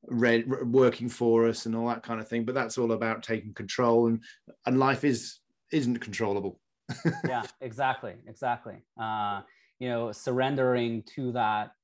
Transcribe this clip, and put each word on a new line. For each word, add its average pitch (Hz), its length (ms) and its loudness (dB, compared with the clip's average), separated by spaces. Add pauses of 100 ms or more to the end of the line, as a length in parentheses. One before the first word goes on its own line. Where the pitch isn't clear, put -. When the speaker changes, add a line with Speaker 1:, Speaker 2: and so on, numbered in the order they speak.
Speaker 1:
re-, 117 400 4
re-, 131 180 -2
working 120 440 4
for 113 380 4
us 113 200 -2
and 113 100 -2
all 117 120 -2
that 117 140 -4
kind 113 180 -6
of 107 80 -12
thing. 117 160 -2
But 123 100 -4
that's 120 220 -2
all 117 160 2
about 113 300 -2
taking 107 320 -6
control, 117 540 2
and, 113 140 2 (440)
and 127 120 2
life 135 260 2
is, 131 340 0 (320)
isn't 123 300 0
controllable. 101 600 -4 (280)
<laughs> - 160 -10 (220)
Speaker 2:
Yeah, 123 180 -2 (160)
exactly, 123 540 -4 (120)
exactly. 110 580 -6 (160)
Uh, 104 420 -4 (360)
you 127 100 -6
know, 117 240 -2
surrendering 127 880 0 (120)
to 127 180 -4
that 107 400 -2 (120)